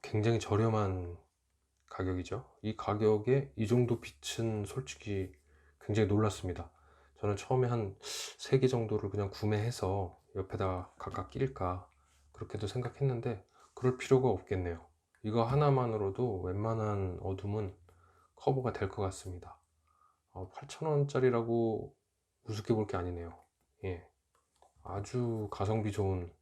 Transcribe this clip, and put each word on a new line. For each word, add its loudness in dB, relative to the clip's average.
굉장히 2
저렴한 0
가격이죠. -4
이 -4
가격에 2
이 0
정도 4
빛은 -4
솔직히 -6
굉장히 2
놀랐습니다. 0
저는 0
처음에 2
한 -2
세 2
개 6
정도를 0
그냥 0
구매해서 0
옆에다 -2
각각 -6
끼릴까 -2
그렇게도 -8
생각했는데 -2
그럴 2
필요가 4
없겠네요. -2
이거 2
하나만으로도 2
웬만한 -2
어둠은 -4
커버가 0
될 -2
것 -4
같습니다. -6
어, -10
팔천 -8
원짜리라고 2
우습게 0
볼 2
게 -4
아니네요. -6
예, -8
아주 -4
가성비 0
좋은 -2